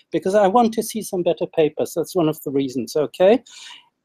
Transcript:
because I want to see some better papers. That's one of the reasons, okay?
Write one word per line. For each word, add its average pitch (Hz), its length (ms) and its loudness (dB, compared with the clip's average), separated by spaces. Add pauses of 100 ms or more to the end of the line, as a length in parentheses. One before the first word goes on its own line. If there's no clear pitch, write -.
(120)
because 185 220 -2
I 208 140 4
want 226 260 4
to 220 80 -2
see 220 180 -8
some 185 220 -6
better 175 240 0
papers. 151 480 -2
That's 160 220 -6
one 160 120 2
of 151 140 -4
the 151 80 -8
reasons, 131 460 -4
okay? 180 460 2 (640)